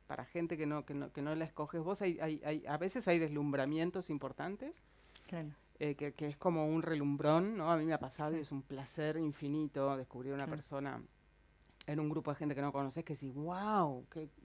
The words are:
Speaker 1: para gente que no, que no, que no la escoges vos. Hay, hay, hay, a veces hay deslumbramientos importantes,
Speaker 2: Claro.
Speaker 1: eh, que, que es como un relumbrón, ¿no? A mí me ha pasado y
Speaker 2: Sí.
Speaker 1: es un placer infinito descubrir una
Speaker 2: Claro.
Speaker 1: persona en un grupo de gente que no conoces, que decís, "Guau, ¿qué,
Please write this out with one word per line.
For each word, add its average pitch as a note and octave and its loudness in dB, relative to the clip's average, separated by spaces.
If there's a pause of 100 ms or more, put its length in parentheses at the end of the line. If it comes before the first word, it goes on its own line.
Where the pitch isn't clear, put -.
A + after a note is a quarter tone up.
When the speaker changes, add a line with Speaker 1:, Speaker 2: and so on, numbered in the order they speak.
Speaker 1:
para - -6
gente E3+ -2
que D#3 -2
no, D3 0
que D3 -6
no, C#3+ -4
que D3 -6
no D3+ 0
la D#3 -2
escoges D3+ -4
vos. F#3+ -2
Hay, F3+ 0
hay, D#3 -2
hay, D#3 -2
a C#3+ 0
veces F#3 -2
hay E3+ 6
deslumbramientos D3 2
importantes, D#3+ -6 (440)
Speaker 2:
Claro. D#3+ -4 (300)
Speaker 1:
eh, D3 0
que, C#3+ -4
que D3+ -4
es C#3+ -4
como E3 4
un D#3+ 4
relumbrón, D#3 4
¿no? D#3+ 2
A E3 8
mí D#3 2
me D#3+ 4
ha D3 2
pasado D3+ -2
y E3 2
Speaker 2:
Sí. D#3+ -2
Speaker 1:
es C3+ -10
un C#3 -2
placer D3 -2
infinito C#3+ 0
descubrir B2+ -6
una C#3 -2
Speaker 2:
Claro. C3+ -4
Speaker 1:
persona C#3 -4 (840)
en D3+ 0
un D3+ 2
grupo D3+ 0
de C#3+ -2
gente D3+ 0
que C#3 0
no C#3+ 2
conoces, C#3 -2
que D#3 -4
decís, C3+ -6
"Guau, E3+ 0
¿qué, D#3 -8 (160)